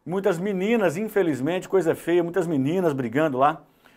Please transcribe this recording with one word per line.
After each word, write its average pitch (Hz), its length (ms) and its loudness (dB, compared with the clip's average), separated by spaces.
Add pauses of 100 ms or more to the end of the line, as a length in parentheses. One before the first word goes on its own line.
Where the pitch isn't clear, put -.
Muitas 190 340 -2
meninas, 190 580 0
infelizmente, 175 720 -2
coisa 165 260 2
feia, 170 280 0
muitas 170 240 -2
meninas 165 460 0
brigando 131 460 -2
lá. 147 240 2 (340)